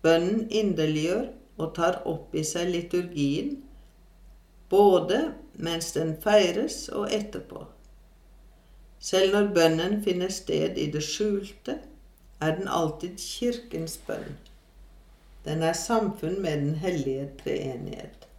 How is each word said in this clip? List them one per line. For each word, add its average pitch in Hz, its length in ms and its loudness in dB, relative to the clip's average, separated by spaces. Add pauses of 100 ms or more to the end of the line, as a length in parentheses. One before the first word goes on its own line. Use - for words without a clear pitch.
Bønnen 175 460 4
inderliggjør 175 800 0 (240)
og 160 220 -4
tar 170 340 2
opp - 260 -8
i 156 80 0
seg 175 300 -2
liturgien, 170 840 -2 (1120)
både 196 480 6 (340)
mens 165 400 -4
den 160 260 -2
feires 208 720 2
og - 240 -2
etterpå. - 480 -6 (1400)
Selv 190 340 4
når 202 180 4
bønnen 170 500 4
finner 180 300 0
sted 160 480 -2
i 151 100 0
det 147 140 -4
skjulte, 208 720 -4 (640)
er 160 160 0
den 196 100 -6
alltid 175 540 -2
kirkens 170 760 -4 (120)
bønn. - 280 -8 (1080)
Den 156 180 -2
er 165 140 0
samfunn 196 640 -2
med 147 220 0
den 151 180 0
hellige 139 480 -2 (100)
treenighet. - 840 -6 (140)